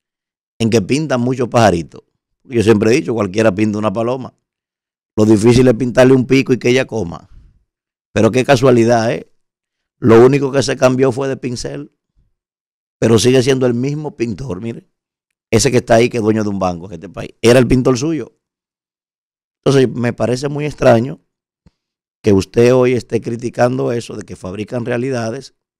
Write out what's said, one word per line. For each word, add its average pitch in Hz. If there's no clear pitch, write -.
en 113
que 110
pintan 135
muchos 123
pajaritos. 90
Yo 117
siempre 107
he 127
dicho, 160
cualquiera 107
pinta 107
una 104
paloma. 117
Lo 107
difícil 117
es 123
pintarle 127
un 127
pico 131
y 117
que 123
ella 127
coma. 85
Pero 107
qué 123
casualidad, 120
¿eh? -
Lo 113
único 139
que 135
se 135
cambió 127
fue 135
de 135
pincel, 139
pero 113
sigue 127
siendo 131
el 123
mismo 143
pintor, 117
mire. 117
Ese 113
que 123
está 117
ahí, 120
que 120
es 110
dueño 110
de 104
un 98
banco 90
en 87
este 85
país, 104
era 117
el 120
pintor 127
suyo. 143
Entonces, 135
me 120
parece 123
muy 147
extraño 131
que 107
usted 117
hoy 127
esté 117
criticando 123
eso 117
de 110
que 92
fabrican 104
realidades 120